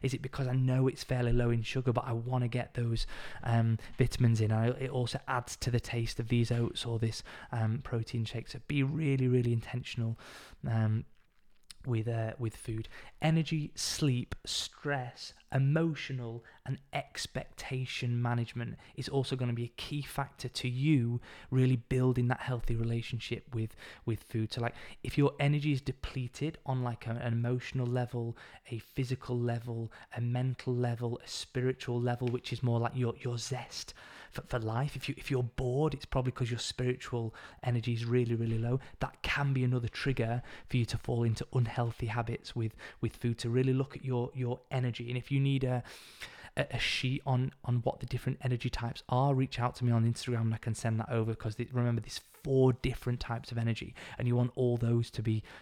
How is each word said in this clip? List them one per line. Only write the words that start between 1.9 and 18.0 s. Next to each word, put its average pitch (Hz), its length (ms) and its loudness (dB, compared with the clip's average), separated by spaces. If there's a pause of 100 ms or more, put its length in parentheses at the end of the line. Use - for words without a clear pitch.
but 120 140 2
I 127 60 -2
wanna 123 340 0
get 120 280 -2
those, 117 340 0 (340)
um, 113 360 4 (200)
vitamins 117 420 6
in? 107 120 4
I, 113 160 4
it 127 220 -2
also 123 360 -2
adds 123 300 -2
to - 160 -2
the 120 80 4
taste - 400 -2
of 117 80 -2
these 117 240 4
oats 117 340 0
or 117 140 -2
this, 113 240 -2 (260)
um, 113 320 0
protein 117 420 -2
shake." - 220 -6
So - 220 -12
be 143 160 4
really, 139 420 2
really 123 260 4
intentional, 117 640 -2 (540)
um, 110 340 2 (800)
with, 113 220 0
uh, 113 300 -2
with 113 180 -4
food. 110 320 -6 (320)
Energy, 160 540 2
sleep, - 600 0 (120)
stress, - 880 -6 (180)
emotional 135 880 0 (220)
and 135 140 -4 (160)
expectation - 1300 -4